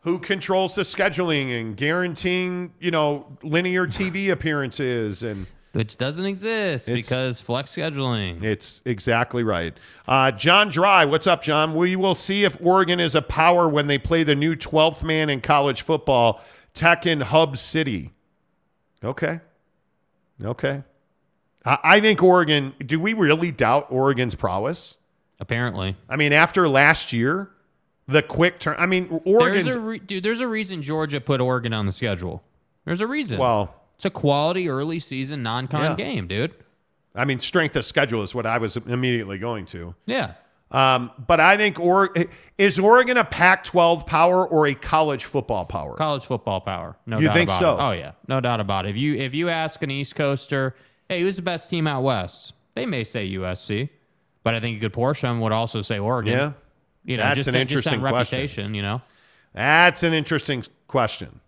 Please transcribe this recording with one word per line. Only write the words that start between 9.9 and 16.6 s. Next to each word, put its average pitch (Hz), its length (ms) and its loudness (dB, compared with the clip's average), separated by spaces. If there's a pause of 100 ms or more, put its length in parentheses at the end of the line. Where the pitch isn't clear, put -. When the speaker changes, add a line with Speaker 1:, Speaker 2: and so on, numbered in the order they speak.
Speaker 1:
Uh, 131 240 4
John 180 360 4
Dry, 175 360 4
what's 156 240 2
up, 170 140 2
John? 156 340 0
"We 180 180 2
will 190 220 0
see 196 280 -2
if 185 160 0
Oregon 180 380 4
is 165 160 0
a 151 80 4
power 170 460 4
when 147 180 2
they 143 120 2
play 165 260 2
the 147 100 4
new 151 220 0
twelfth 156 480 0
man 156 260 0
in 135 100 -2
college 143 420 2
football, 127 600 2 (320)